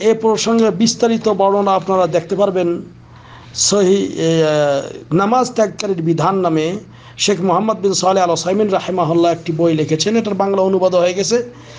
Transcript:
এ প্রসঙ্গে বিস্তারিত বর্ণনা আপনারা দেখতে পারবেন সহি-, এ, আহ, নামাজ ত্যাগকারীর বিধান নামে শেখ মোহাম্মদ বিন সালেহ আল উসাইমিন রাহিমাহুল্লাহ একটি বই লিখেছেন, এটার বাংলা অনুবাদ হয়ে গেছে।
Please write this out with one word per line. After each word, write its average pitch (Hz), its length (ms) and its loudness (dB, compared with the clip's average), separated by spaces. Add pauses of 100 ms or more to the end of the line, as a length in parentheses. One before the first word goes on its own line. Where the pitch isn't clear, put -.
এ 220 140 2
প্রসঙ্গে 220 560 2
বিস্তারিত 226 580 0
বর্ণনা 196 460 2
আপনারা 185 320 0
দেখতে 165 300 -2
পারবেন 185 460 0 (720)
সহি-, 190 600 2
এ, 165 280 2
আহ, 147 720 -2
নামাজ 233 380 2
ত্যাগকারীর 196 500 -2
বিধান 165 380 0
নামে 165 380 0 (400)
শেখ 190 220 -2
মোহাম্মদ 196 360 0
বিন 190 160 -2
সালেহ 185 320 2
আল 170 60 2
উসাইমিন 196 380 -2
রাহিমাহুল্লাহ 170 640 0
একটি 165 200 -6
বই 165 220 0
লিখেছেন, 156 420 0
এটার 214 180 -2
বাংলা 196 280 0
অনুবাদ 185 320 2
হয়ে 180 200 2
গেছে। 233 360 -2 (280)